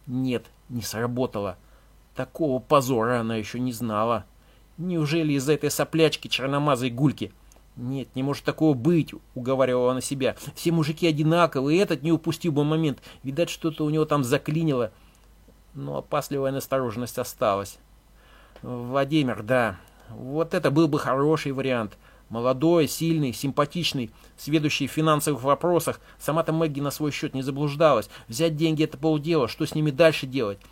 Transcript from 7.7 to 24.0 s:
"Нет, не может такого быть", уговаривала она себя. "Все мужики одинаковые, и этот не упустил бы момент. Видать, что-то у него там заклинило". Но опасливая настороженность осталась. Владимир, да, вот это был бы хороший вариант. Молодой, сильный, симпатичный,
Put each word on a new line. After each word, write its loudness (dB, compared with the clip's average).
"Нет, -8
не -4
может -4
такого 2
быть", 2
уговаривала 2
она -4
себя. -2
"Все 0
мужики 0
одинаковые, 2
и 4
этот 0
не 0
упустил 0
бы 2
момент. -2
Видать, -4
что-то -4
у 0
него 2
там 2
заклинило". 0
Но -8
опасливая -4
настороженность -4
осталась. -2
Владимир, -2
да, 0
вот -4
это 0
был 4
бы 0
хороший 2
вариант. -4
Молодой, 2
сильный, 0
симпатичный, -2